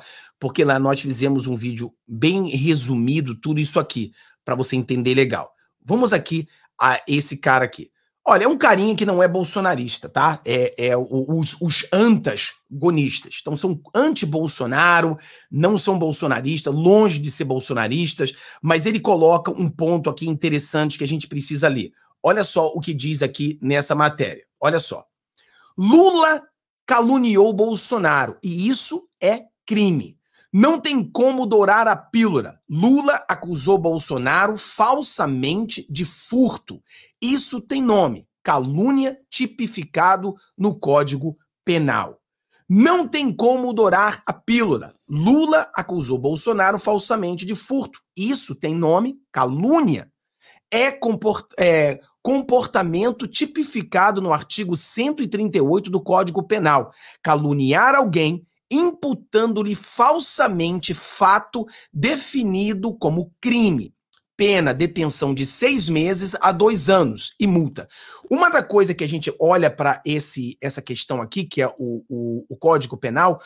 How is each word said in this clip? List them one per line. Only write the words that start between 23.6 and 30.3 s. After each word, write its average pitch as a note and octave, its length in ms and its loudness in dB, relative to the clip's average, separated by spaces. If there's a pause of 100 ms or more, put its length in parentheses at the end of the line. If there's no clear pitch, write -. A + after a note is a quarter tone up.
nessa C#3+ 340 -2
matéria. D3 520 -2 (120)
Olha D#3+ 220 0
só. - 240 -10 (720)
"Lula D#4 640 4 (440)
caluniou A#3 640 4
Bolsonaro, G3 880 0
e F3+ 260 -4
isso D4+ 380 -4 (160)
é A3 200 0 (240)
crime. G3 500 0 (340)